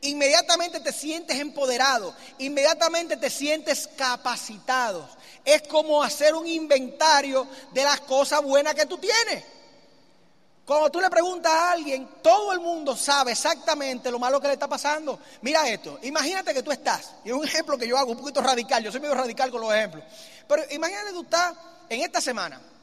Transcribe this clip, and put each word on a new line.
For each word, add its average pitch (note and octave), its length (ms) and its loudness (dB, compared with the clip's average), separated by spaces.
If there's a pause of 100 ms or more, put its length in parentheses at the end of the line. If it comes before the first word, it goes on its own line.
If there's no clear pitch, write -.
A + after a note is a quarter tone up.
Inmediatamente D#4+ 760 2
te C#4+ 120 -4
sientes D#4 480 -6
empoderado, B3+ 720 0 (240)
inmediatamente D#4+ 800 0
te B3 140 -4
sientes D4+ 680 -4
capacitado. A#3+ 1120 -4 (340)
Es D4+ 200 4
como D4+ 400 2
hacer D4+ 320 2
un E4 100 -6
inventario C#4+ 1000 2 (260)
de C4 100 2
las C#4+ 180 2
cosas C#4 420 2
buenas C#4+ 320 4
que D4+ 100 2
tú F4+ 140 -10
tienes. G#4+ 440 0 (1200)
Cuando D4+ 260 4
tú E4+ 100 -2
le F#4 80 4
preguntas F4 420 2
a E4 200 4
alguien, C#4+ 360 -2 (140)
todo G4 320 6
el F4+ 60 0
mundo E4 360 -4
sabe C4 360 2
exactamente C#4 800 -2
lo A#3+ 80 -4
malo B3+ 200 2
que C#4 60 -6
le C#4+ 80 2
está C#4 140 -4
pasando. D4 520 -4 (220)
Mira D4+ 260 -2
esto, D#3+ 360 -8
imagínate D#4 500 -4
que C4 80 -4
tú D4 100 -6
estás, - 440 -4 (100)
y G3 40 -12
es A#3+ 40 -4
un C#4+ 120 -4
ejemplo D#4 300 -2
que A#3+ 120 -6
yo B3 100 0
hago, C4+ 140 0
un A#3 80 -8
poquito C#4 200 -4
radical, A#3+ 440 0
yo G#3+ 80 -8
soy B3+ 100 -8
medio D4 140 -2
radical B3+ 340 -2
con A#3+ 120 -8
los A3 120 -2
ejemplos, F#3+ 300 -2 (440)
pero D4+ 220 2
imagínate F4 380 -6
que G4+ 60 -12
tú F4 100 -10
estás E4+ 300 0 (360)
en A#3 120 -4
esta D#4 200 -2
semana F3+ 400 -6 (220)